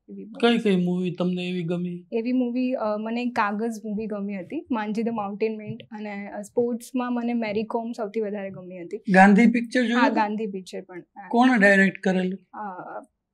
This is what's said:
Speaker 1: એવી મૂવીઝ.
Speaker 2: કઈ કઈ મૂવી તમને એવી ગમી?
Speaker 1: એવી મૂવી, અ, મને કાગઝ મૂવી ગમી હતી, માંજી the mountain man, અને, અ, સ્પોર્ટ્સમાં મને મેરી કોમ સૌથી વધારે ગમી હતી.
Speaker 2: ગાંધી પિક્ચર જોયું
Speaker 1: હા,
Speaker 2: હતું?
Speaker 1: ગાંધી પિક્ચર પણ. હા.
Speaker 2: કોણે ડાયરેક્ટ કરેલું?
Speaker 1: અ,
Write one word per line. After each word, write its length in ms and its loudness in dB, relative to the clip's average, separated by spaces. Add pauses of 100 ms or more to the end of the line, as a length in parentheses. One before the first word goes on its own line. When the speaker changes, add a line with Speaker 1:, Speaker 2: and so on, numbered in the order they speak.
Speaker 1:
એવી 160 -14
મૂવીઝ. 380 2
Speaker 2:
કઈ 80 4
કઈ 140 4
મૂવી 260 -2
તમને 380 -2
એવી 140 -4
ગમી? 500 -6
Speaker 1:
એવી 200 -2
મૂવી, 400 -2
અ, 240 -2
મને 300 -4
કાગઝ 580 -2
મૂવી 220 -6
ગમી 280 -6
હતી, 360 -10
માંજી 320 -4
the 80 -2
mountain 540 -4
man, 120 -10 (140)
અને, 380 -10
અ, 140 -10
સ્પોર્ટ્સમાં 720 -4
મને 200 -2
મેરી 300 -2
કોમ 280 -6
સૌથી 280 -6
વધારે 300 -6
ગમી 280 -14
હતી. 340 -6
Speaker 2:
ગાંધી 340 10
પિક્ચર 360 2
જોયું 180 2
Speaker 1:
હા, 60 6
Speaker 2:
હતું? 100 0
Speaker 1:
ગાંધી 300 0
પિક્ચર 340 -10
પણ. 200 -14
હા. 280 -18
Speaker 2:
કોણે 300 4
ડાયરેક્ટ 400 6
કરેલું? 600 -2
Speaker 1:
અ, 440 -10 (320)